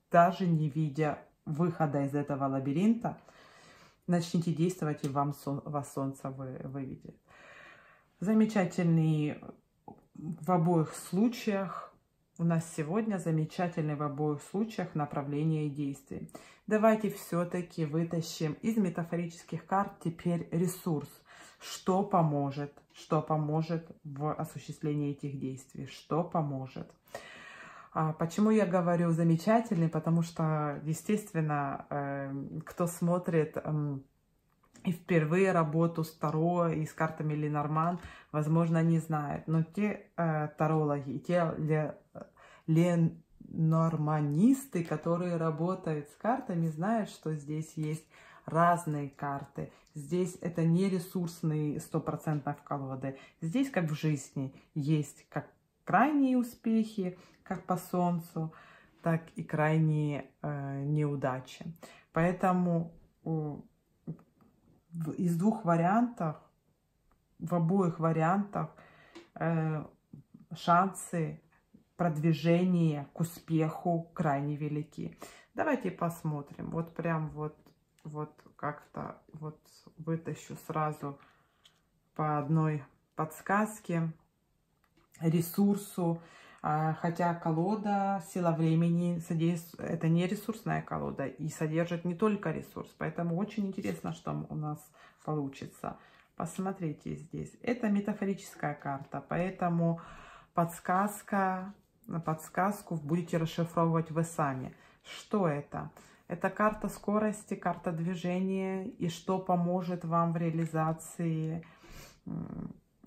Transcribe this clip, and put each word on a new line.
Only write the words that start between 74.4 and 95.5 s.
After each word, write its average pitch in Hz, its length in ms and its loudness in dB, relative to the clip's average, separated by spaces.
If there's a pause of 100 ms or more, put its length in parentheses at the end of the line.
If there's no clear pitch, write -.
велики. 151 600 -6 (380)
Давайте 262 360 0
посмотрим. 160 800 -4
Вот 165 240 -4
прям 160 360 -2
вот, 151 260 -8 (460)
вот 151 300 -10 (240)
как-то - 640 -10 (100)
вот 151 280 -12 (360)
вытащу 160 600 -6 (100)
сразу 151 520 -4 (960)
по 151 240 0
одной 151 440 2 (320)
подсказке, 170 1000 -2 (1080)
ресурсу. 170 1000 2 (460)
А, 156 280 2
хотя 170 400 0
колода 196 880 0 (100)
«Сила 175 180 2
времени» 170 680 2
содейств-, 165 600 -2
это 165 300 -2
не 170 180 4
ресурсная 180 540 -4
колода 143 460 -6
и 156 240 -6
содержит 165 560 -2
не 165 80 -2
только 196 380 0
ресурс, - 440 -10
поэтому 165 400 -4
очень 208 300 -2
интересно, 180 480 -6
что 151 340 -6
у 151 60 -8
нас 156 240 -6 (480)
получится. - 720 -6 (380)